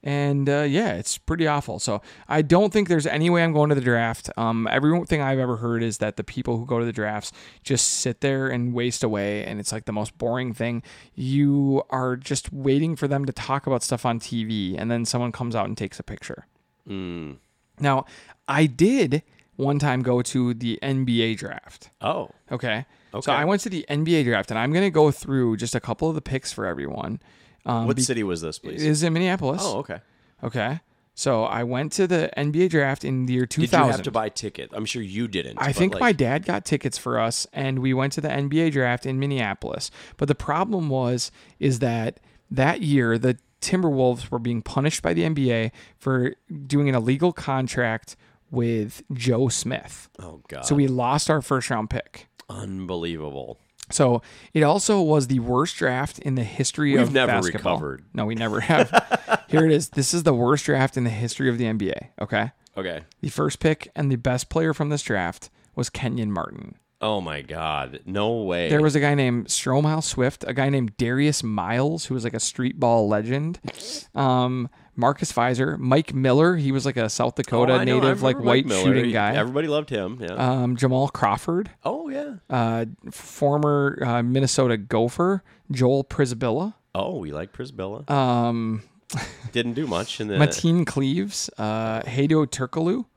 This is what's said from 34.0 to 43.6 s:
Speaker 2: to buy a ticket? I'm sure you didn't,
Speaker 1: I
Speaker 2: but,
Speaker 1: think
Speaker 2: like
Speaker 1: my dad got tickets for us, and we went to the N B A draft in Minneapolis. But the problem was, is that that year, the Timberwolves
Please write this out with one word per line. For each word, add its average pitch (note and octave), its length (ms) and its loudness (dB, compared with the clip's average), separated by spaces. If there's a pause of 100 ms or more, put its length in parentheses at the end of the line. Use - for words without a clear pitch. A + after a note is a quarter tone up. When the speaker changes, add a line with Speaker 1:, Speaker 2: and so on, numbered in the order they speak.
Speaker 2:
to B2+ 60 -4
buy A2 160 0
a - 20 -4
ticket? - 440 -10
I'm G#2+ 120 -6
sure A#2+ 180 -6
you G#2 240 -4
didn't, D2+ 320 -6
Speaker 1:
I - 80 0
Speaker 2:
but, C#3 80 0
Speaker 1:
think F#3+ 200 2
Speaker 2:
like F#3 60 -2
Speaker 1:
my A#3+ 120 4
dad D3 320 0
got - 200 -2
tickets C#3 320 -2
for A#2+ 220 -2
us, A2+ 340 -2
and C3+ 260 -2
we C3 140 0
went C3+ 200 0
to D#3 80 -4
the D3 100 -4
N C#3 160 -2
B D3+ 140 2
A E3 100 4
draft B2 340 0
in C3 140 -2
Minneapolis. C3 720 -4 (260)
But C#3+ 120 0
the C#3+ 60 6
problem F3 540 -2
was, B2+ 420 0 (280)
is C3 200 2
that A#2 420 -2 (280)
that C3+ 320 0
year, C3 380 4
the B2+ 180 2 (220)
Timberwolves C3+ 720 2